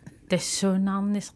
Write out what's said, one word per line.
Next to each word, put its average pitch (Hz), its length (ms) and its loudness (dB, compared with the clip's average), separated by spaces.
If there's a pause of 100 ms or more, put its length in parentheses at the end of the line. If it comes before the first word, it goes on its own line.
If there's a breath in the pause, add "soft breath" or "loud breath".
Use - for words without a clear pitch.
(300)
Тассуунаарнис 196 1080 0